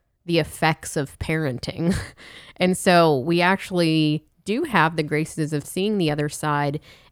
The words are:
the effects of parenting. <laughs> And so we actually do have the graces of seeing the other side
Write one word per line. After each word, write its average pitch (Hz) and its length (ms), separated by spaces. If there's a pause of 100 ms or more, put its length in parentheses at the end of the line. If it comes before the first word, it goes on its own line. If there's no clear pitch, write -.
(240)
the 170 140
effects - 580
of 143 220
parenting. 160 800
<laughs> - 40 (520)
And 185 220
so 170 400
we 170 220
actually 160 840 (200)
do 233 180
have 170 340
the 160 60
graces 151 500
of 147 140
seeing 202 320
the 160 140
other 147 160
side 147 500 (340)